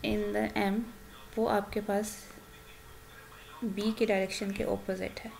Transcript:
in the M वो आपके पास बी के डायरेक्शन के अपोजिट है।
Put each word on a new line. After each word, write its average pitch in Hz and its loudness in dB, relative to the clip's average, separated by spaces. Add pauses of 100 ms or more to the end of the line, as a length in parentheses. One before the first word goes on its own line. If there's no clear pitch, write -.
in 214 4
the 214 4 (200)
M 202 4 (560)
वो 226 6
आपके 208 4
पास 208 0 (1500)
बी 208 2
के 226 6
डायरेक्शन 196 2
के - 0
अपोजिट 190 0
है। 220 -10